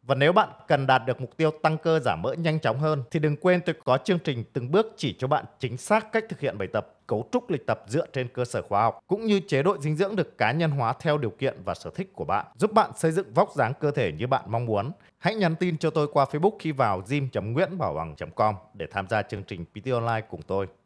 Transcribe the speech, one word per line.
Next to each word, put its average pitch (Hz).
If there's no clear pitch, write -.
Và 139
nếu 143
bạn 208
cần 139
đạt 131
được 127
mục -
tiêu 156
tăng 156
cơ 160
giảm 90
mỡ 127
nhanh 160
chóng 120
hơn 151
thì 165
đừng 151
quên 180
tôi 170
có 131
chương 180
trình 123
từng 123
bước 220
chỉ -
cho 131
bạn 147
chính 127
xác 220
cách 220
thực -
hiện 123
bài 98
tập, -
cấu 120
trúc 240
lịch 151
tập 113
dựa 127
trên 127
cơ 123
sở 104
khoa 101
học, 113
cũng 226
như 202
chế 135
độ 180
dinh 151
dưỡng 196
được -
cá 113
nhân 160
hóa 127
theo 151
điều 117
kiện 127
và 92
sở -
thích -
của 85
bạn, 95
giúp 220
bạn 214
xây 160
dựng 160
vóc 175
dáng 123
cơ 147
thể 113
như 78
bạn 131
mong 117
muốn. 110
Hãy 208
nhắn 175
tin 175
cho 160
tôi 151
qua 139
Facebook 175
khi 156
vào 104
gym 139
chấm 92
nguyễn 180
bảo 92
bằng 78
chấm 82
com 107
để 82
tham 95
gia 107
chương 104
trình 85
P -
T 135
Online 117
cùng 82
tôi. 95